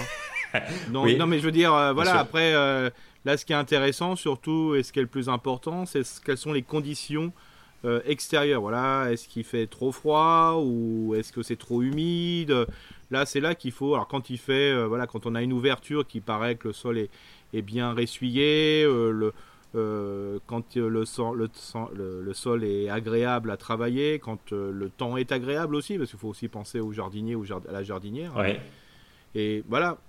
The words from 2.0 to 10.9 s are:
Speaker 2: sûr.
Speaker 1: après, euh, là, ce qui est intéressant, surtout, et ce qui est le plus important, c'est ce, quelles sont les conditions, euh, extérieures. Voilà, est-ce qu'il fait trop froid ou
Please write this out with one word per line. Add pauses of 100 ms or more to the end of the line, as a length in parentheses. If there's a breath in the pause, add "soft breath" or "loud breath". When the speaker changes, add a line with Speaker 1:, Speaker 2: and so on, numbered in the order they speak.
Speaker 2:
sûr.
Speaker 1:
après,
euh, (360 soft breath)
là,
ce
qui
est
intéressant,
surtout,
et
ce
qui
est
le
plus
important,
c'est
ce,
quelles
sont
les
conditions, (540 soft breath)
euh,
extérieures.
Voilà,
est-ce
qu'il
fait
trop
froid
ou